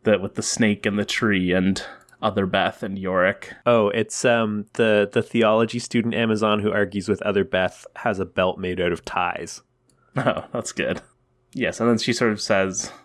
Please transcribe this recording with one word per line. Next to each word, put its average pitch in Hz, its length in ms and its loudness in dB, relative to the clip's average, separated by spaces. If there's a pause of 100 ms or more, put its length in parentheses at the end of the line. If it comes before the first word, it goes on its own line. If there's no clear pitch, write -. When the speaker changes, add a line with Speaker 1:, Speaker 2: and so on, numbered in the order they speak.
Speaker 1:
the, 107 140 4
with 98 180 -4
the 113 80 -6
snake 104 420 0
and 101 120 0
the 104 80 0
tree 98 460 0
and 92 320 2 (380)
other 101 240 0
Beth 92 380 0
and 98 140 -6
Yorick. 92 560 -2 (120)
Speaker 2:
Oh, 113 240 4
it's, - 340 -4
um, 113 500 2
the, 104 380 4
the 117 100 0
theology 113 580 2
student 117 360 -2
Amazon 107 460 2
who 104 100 0
argues 98 380 -2
with 98 140 0
other 101 200 2
Beth 92 420 -2 (120)
has 104 220 -2
a 95 60 -2
belt 92 340 -2
made 90 220 -4
out 87 100 2
of 85 140 -4
ties. - 600 -6
Speaker 1:
<laughs> - 40 -20 (480)
Oh, - 320 -2
that's - 200 -6
good. - 300 -4 (520)
Yes, 87 260 -4
and 113 80 2
then 117 120 4
she - 120 -2
sort 117 200 2
of 104 100 -4
says 95 500 -2 (140)